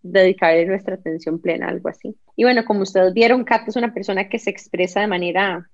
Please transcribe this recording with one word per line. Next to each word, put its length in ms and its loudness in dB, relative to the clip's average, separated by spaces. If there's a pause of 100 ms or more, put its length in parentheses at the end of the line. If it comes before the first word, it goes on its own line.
dedicarle 640 2
nuestra 280 -4
atención 460 -6
plena 260 -4
a 40 -4
algo 180 -8
así. 260 -12 (220)
Y 80 0
bueno, 200 2
como 180 0
ustedes 320 2
vieron, 280 4
Cata 240 0
es 80 -8
una 180 -2
persona 360 -4
que 100 -6
se 120 -4
expresa 500 -4
de 80 0
manera 640 -2